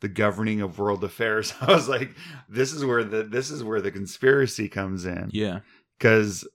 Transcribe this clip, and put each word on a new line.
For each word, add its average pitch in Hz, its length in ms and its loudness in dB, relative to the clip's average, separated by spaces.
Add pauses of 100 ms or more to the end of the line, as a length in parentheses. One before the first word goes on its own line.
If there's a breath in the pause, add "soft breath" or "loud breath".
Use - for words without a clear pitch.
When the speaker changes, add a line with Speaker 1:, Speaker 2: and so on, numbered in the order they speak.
Speaker 1:
the 101 80 -4
governing 104 540 0
of 92 160 -6
world 101 260 0
affairs. 110 520 0
<laughs> - 40 -18
I 151 140 4
was 135 160 4
like, 131 240 -4 (340 loud breath)
"This 131 240 0
is 147 140 -4
where 120 180 2
the, 107 200 -2
this 127 260 -4
is 147 120 -10
where 110 200 -2
the 98 80 -4
conspiracy 113 760 2
comes 95 360 -4
in." 90 280 -6
Speaker 2:
Yeah. 101 280 -2 (380 soft breath)
Speaker 1:
'Cause, 107 560 4